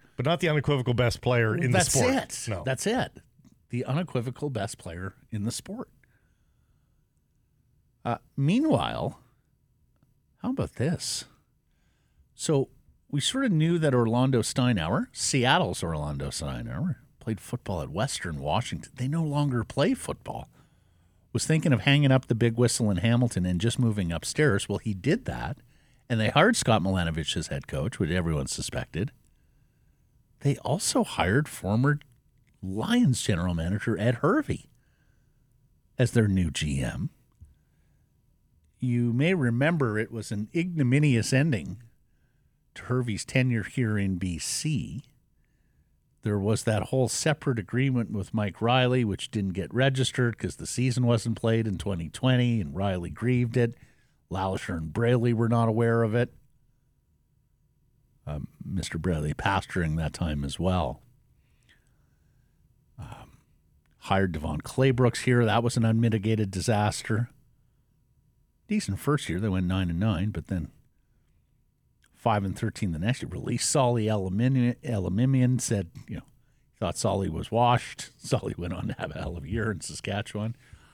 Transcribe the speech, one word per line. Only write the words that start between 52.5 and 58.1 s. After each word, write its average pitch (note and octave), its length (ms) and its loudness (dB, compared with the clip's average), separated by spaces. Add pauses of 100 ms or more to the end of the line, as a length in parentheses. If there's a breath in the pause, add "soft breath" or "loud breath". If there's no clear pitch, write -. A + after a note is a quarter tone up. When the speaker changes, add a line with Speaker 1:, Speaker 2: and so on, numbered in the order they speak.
Speaker 2:
and C#2+ 160 -6
Riley F2+ 360 -2
grieved A#2+ 440 0
it. A#2+ 200 2 (540 soft breath)
Lalasher F#2+ 460 -4
and D#2+ 160 -6
Braley A#2+ 400 2
were A#2 160 2
not A#2 220 4
aware A#2 340 2
of G#2+ 120 2
it. A#2+ 180 0 (1900)